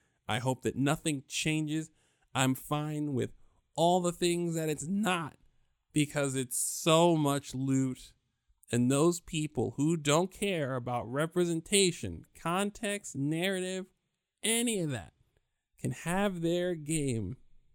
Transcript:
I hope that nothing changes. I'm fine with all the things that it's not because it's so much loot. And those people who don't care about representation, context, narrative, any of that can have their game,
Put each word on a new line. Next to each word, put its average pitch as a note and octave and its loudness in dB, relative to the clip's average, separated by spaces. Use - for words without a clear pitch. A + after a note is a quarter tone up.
I G#2+ 0
hope B2+ -2
that A2+ -2
nothing D3 0
changes. D#3 -2
I'm C3 2
fine D3+ -4
with - -2
all F3 4
the F3 0
things F3 0
that D#3+ -2
it's C#3 -4
not F#3 -2
because C#3+ 2
it's C3 -2
so E3 4
much C#3+ 0
loot. C3 0
And B2 4
those E3 4
people C#3+ -4
who D#3 2
don't D3+ 4
care D#3+ -2
about A#2+ -4
representation, E3 0
context, G3+ -4
narrative, F#3 -2
any A3+ 0
of D#3 -2
that G2+ -8
can B2+ -4
have F3+ -2
their F3 0
game, C#3 -2